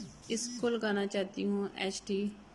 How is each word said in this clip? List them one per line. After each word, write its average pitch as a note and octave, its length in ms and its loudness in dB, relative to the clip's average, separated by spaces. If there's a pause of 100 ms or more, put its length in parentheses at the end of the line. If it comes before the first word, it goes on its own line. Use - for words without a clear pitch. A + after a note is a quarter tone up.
(300)
इसको A#3+ 380 0
लगाना G#3+ 380 4
चाहती G3 360 0
हूँ G3+ 360 2
एचटी G3 480 0 (280)